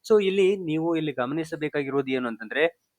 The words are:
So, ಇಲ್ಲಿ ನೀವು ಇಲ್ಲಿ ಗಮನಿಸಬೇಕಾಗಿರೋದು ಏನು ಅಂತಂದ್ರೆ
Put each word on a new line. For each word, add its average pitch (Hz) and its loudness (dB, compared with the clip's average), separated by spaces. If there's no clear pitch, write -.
So, 214 6
ಇಲ್ಲಿ 190 4
ನೀವು 165 -2
ಇಲ್ಲಿ 160 -2
ಗಮನಿಸಬೇಕಾಗಿರೋದು 143 -4
ಏನು 127 -2
ಅಂತಂದ್ರೆ 117 -2